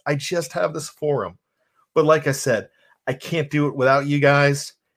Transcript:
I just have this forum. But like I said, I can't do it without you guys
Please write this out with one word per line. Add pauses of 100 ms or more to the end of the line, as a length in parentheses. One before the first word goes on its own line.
I
just
have
this
forum. (560)
But
like
I
said, (380)
I
can't
do
it
without
you
guys (240)